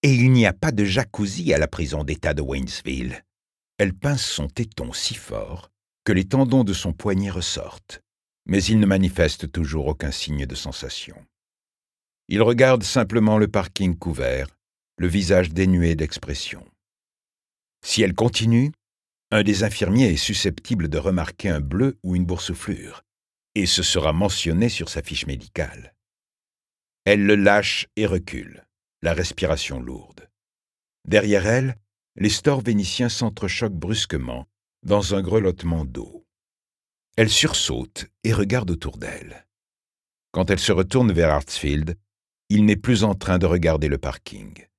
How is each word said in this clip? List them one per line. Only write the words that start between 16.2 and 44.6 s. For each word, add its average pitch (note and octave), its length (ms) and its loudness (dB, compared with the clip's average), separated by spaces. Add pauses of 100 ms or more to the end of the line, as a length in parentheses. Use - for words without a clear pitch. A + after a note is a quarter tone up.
Si - 160 -2
elle F#2+ 140 2
continue, A#2 580 2 (580)
un G#2+ 120 2
des G2 200 2
infirmiers G#2+ 480 2
est D#2 60 0
susceptible F#2 720 -4
de D2+ 100 -4
remarquer F#2 520 -2
un D#2 100 0
bleu G2 420 -2
ou F2+ 140 -2
une F2+ 80 0
boursouflure, - 800 -8 (500)
et G2+ 120 0
ce F2 160 0
sera D#2 320 0
mentionné F#2+ 560 0
sur E2 180 -8
sa - 140 -8
fiche - 240 -8
médicale. - 680 -10 (1120)
Elle G2+ 220 4
le G#2 100 6
lâche G2+ 600 4
et G#2+ 100 0
recule, - 600 -6 (360)
la E2 100 0
respiration D#2 680 -4
lourde. - 500 -16 (760)
Derrière G#2 400 4
elle, B2+ 300 0 (400)
les G#2 140 2
stores C3+ 320 0
vénitiens A2 480 0
s'entrechoquent G#2 640 -4
brusquement C#2 760 -6 (360)
dans G2+ 320 0
un G2 60 0
grelottement F2+ 640 0
d'eau. - 420 -12 (920)
Elle A2+ 100 6
sursaute - 800 -2 (180)
et A2+ 80 2
regarde G#2 380 0
autour D#2+ 260 -6
d'elle. - 500 -14 (840)
Quand F#2 160 -2
elle G2 100 2
se - 140 0
retourne C3 400 4
vers E2 160 4
Hartsfield, D2+ 720 -2 (500)
il G#2 160 4
n'est G#2 120 4
plus G#2+ 280 2
en G#2 100 2
train F2+ 240 0
de F2 60 2
regarder D#2+ 440 2
le C#2 100 -2
parking. - 680 -12 (120)